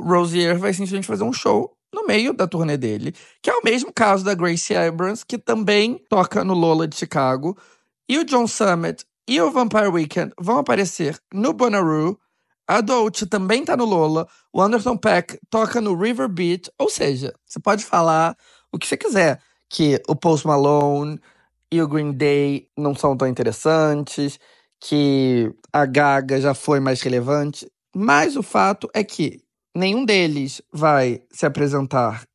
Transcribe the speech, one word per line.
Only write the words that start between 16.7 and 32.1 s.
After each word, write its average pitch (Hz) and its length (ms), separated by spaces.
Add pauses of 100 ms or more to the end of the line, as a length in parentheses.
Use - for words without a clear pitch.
Ou 403 140
seja, 135 420 (100)
você - 160
pode 208 240
falar 165 540 (340)
o 175 60
que - 80
você - 120
quiser, 190 440 (260)
que 147 400
o 160 80
Post 160 300
Malone 143 720 (520)
e 165 100
o 156 60
Green 147 240
Day 143 640
não 143 160
são 135 240
tão 131 100
interessantes, 147 1120 (400)
que 135 720 (220)
a 147 120
Gaga 135 540
já 139 140
foi 143 260
mais 131 220
relevante. 139 680 (260)
Mas 277 400
o 240 80
fato 196 500
é 214 100
que - 380 (340)
nenhum 196 300
deles 156 560 (100)
vai 143 500 (100)
se - 140
apresentar 139 880